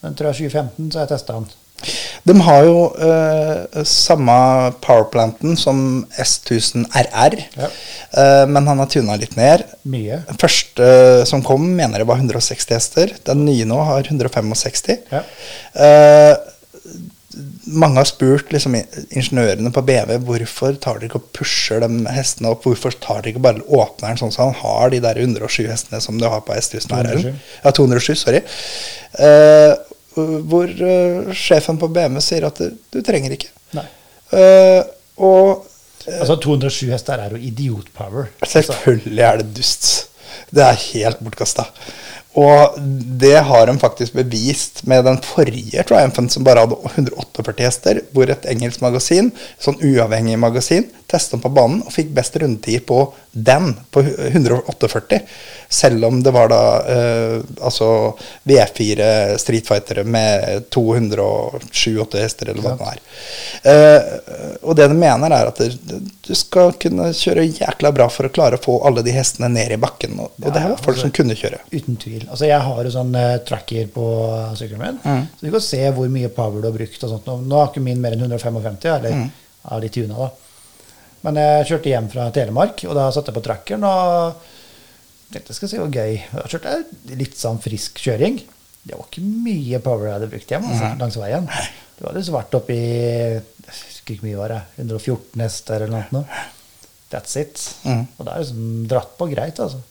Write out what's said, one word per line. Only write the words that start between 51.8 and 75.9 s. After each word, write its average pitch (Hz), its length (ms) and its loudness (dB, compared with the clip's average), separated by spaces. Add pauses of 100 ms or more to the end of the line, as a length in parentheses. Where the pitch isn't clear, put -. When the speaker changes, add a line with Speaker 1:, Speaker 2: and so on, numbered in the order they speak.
Speaker 2:
og - 140 -12
fikk 156 180 -4
best 131 240 -4
rundetid 120 480 -4
på 123 140 2 (320)
den, 127 400 2 (180)
på 139 160 2
hu-, 139 140 -4 (160)
hundre 127 240 2
og - 100 -8
otteogførti. - 540 -2 (440)
Selv 117 380 2
om 123 180 2
det 131 120 4
var 117 180 6
da, 113 80 4 (240)
eh, 117 540 -2 (260)
altså, 113 240 0 (560)
V 139 140 6 (160)
fire 104 340 0 (300)
Street - 280 -4
Fightere 101 380 -2
med 110 680 -2
to 120 220 0
hundre 104 320 -2
og 107 480 -4
sju 110 240 -2 (160)
hester, 110 400 -6
eller 107 100 -8
hva 127 140 -4
Speaker 1:
Ja. - 0 -
Speaker 2:
det - 160 -10
er. - 80 -18 (720)
Eh, - 880 4
og 160 160 -2
det 143 160 6
de - 20 2
mener 156 380 2
er 117 160 2
at - 80 -8
det, 120 160 -2 (540)
du 185 80 -8
skal 180 380 2
kunne 170 420 -4
kjøre 170 340 0
jækla - 460 -2
bra 120 180 4
for 135 160 -6
å - 40 -8
klare 123 280 0
å - 20 -16
få 127 220 0
alle 120 180 2
de 120 140 -2
hestene 131 320 -4
ned 117 240 -2
i 110 80 -4
bakken, - 400 -6
og, - 160 -12
og - 140 -8
Speaker 1:
Ja, - 20 -
Speaker 2:
det 156 140 -2
her 226 80 -2
var - 100 -12
folk 127 140 -2
Speaker 1:
altså, 143 100 -4
Speaker 2:
som 131 80 -6
kunne 120 220 0
kjøre. - 220 -8 (120)
Speaker 1:
uten 135 240 -8
tvil. 110 300 -14
Altså, 131 220 -4
jeg 147 100 4
har 127 240 -4
jo 123 80 -6
sånn, 127 240 -6
eh, 123 220 0 (100)
tracker 113 480 -8
på 117 120 -6 (520)
sykkelen 107 240 -12
min, 262 220 -10
Speaker 2:
Mm. 143 240 -4 (100)
Speaker 1:
så 156 80 -12
du 151 60 -6
kan 220 80 -2
se 151 180 -6 (140)